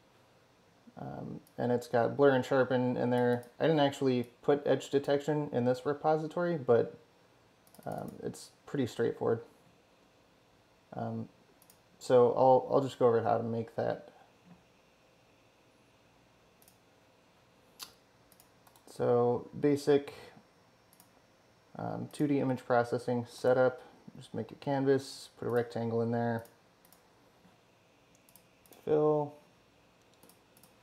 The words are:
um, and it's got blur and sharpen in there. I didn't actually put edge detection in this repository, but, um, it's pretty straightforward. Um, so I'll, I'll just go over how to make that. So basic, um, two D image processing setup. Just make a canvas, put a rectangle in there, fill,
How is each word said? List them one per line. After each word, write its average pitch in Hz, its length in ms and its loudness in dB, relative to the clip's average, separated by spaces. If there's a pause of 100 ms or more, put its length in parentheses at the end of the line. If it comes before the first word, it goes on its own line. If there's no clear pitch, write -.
(1000)
um, 123 400 -12 (180)
and 120 140 0
it's 120 160 0
got 120 300 0
blur 139 140 8
and 127 120 2
sharpen 127 540 0
in 123 120 0
there. 123 360 0 (120)
I 135 100 0
didn't 160 120 2
actually 135 440 0 (180)
put 143 240 2
edge 135 240 0
detection 143 640 0
in 123 100 0
this 123 220 0
repository, 156 720 -2
but, 123 400 2 (880)
um, - 260 -8 (100)
it's - 280 -12 (160)
pretty 139 200 -4
straightforward. 117 540 -2 (1500)
Um, 113 380 -8 (720)
so 123 360 4
I'll, 127 340 6
I'll 135 120 4
just 135 180 -6
go 127 80 6
over 113 160 4
how 113 140 2
to 113 60 -4
make 113 340 -6
that. 117 320 -4 (4000)
So 120 560 0 (100)
basic, 143 560 2 (1600)
um, 117 340 -10
two 151 160 -4
D 143 140 -2
image 131 240 -4
processing 120 640 -2
setup. 127 500 2 (360)
Just - 180 -18
make 113 160 -8
a - 40 -16
canvas, 135 720 -2 (100)
put - 80 -8
a - 20 -4
rectangle 117 540 -2
in 117 80 -2
there, 117 320 -2 (2500)
fill, 151 480 0 (1500)